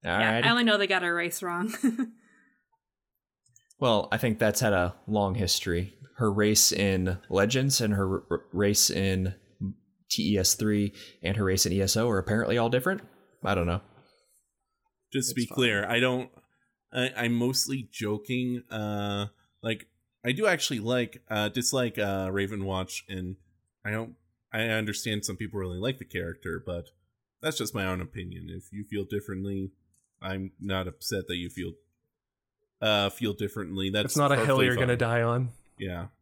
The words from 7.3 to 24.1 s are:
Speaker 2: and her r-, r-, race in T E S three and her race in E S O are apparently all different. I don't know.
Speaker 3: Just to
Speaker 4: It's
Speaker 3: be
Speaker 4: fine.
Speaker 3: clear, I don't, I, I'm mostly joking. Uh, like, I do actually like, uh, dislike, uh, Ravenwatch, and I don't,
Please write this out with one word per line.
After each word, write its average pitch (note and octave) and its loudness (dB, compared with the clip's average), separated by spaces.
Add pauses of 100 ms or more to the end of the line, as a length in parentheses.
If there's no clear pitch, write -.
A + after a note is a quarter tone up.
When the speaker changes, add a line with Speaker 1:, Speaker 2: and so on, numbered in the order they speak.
Speaker 2:
and G#2+ 2
her G2 2
r-, - -4
r-, E2 -2
race G2+ 4
in F#2+ 0 (760)
T G2+ 2
E G2 4
S F2+ 4
three G#2 0 (300)
and F#2+ 0
her G#2 0
race F#2+ 2
in F2 0
E G2 2
S G2 2
O A#2 2
are G#2 2
apparently G#2+ 0
all A#2 2
different. B2+ 0 (420)
I G2 2
don't F2 2
know. F2 0 (1300)
Speaker 3:
Just B2+ -2
to - -8
Speaker 4:
It's - -8
Speaker 3:
be A#2+ -2
Speaker 4:
fine. - -12
Speaker 3:
clear, A2 2
I A#2 2
don't, B2+ 0 (640)
I, B2+ -2
I'm A#2+ 0
mostly B2+ -2
joking. A#2+ -4
Uh, G#2 -4 (360)
like, A2+ -6 (360)
I B2 0
do G3+ 2
actually D#3 2
like, A#2 -2
uh, G#2 0
dislike, A#2+ 0
uh, G2 0
Ravenwatch, G2 -2
and F#2 -6 (480)
I G#2 -4
don't, A2+ -6 (380)